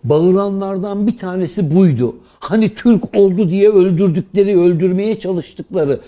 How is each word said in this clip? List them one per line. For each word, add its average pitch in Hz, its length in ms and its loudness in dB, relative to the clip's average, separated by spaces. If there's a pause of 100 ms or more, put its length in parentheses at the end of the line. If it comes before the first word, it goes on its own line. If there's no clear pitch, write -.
bağıranlardan 196 1040 0
bir 226 100 -2
tanesi 180 580 -4
buydu. 135 400 2 (240)
Hani 214 340 -2
Türk 226 420 0
oldu 196 340 2
diye 196 200 2
öldürdükleri, 190 920 2
öldürmeye 180 600 0
çalıştıkları, 170 880 -6